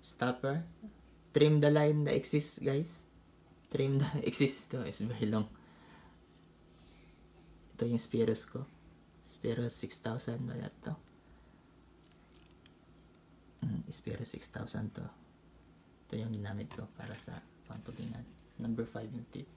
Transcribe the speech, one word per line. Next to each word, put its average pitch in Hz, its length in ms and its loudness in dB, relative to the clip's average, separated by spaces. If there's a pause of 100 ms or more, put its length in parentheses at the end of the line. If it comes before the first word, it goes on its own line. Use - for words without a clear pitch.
Stopper. 135 600 -2 (720)
Trim 151 240 10
the 147 80 8
line 147 400 6
that 135 80 2
exists, - 480 0
guys. 143 400 0 (640)
Trim 135 320 4
the 147 80 4 (120)
<laughs> - 100 0
exists. - 420 0
Ito 131 160 -4
is - 160 -6
very 110 240 -2
long. 107 240 2 (2250)
Ito 117 140 0
yung 117 100 2
Spiros 113 480 0
ko. 127 160 -8 (640)
Spiros 117 480 -4
six - 240 -8
thousand 120 480 -4
ba 117 80 -6
na - 160 -8 (140)
to? 156 100 -4 (2750)
Mm, 101 240 -2
Spiros - 400 -8
six - 160 -10
thousand - 480 -6
to. - 80 -8 (1040)
Ito 110 140 -4
yung 113 160 -4
ginamit 101 320 -6
ko - 240 -10
para 104 240 -12
sa - 240 -12 (240)
pangtulingan. - 580 -10 (380)
Number 113 240 -2
five 110 240 -8
yung 117 240 -10
tip. - 240 -10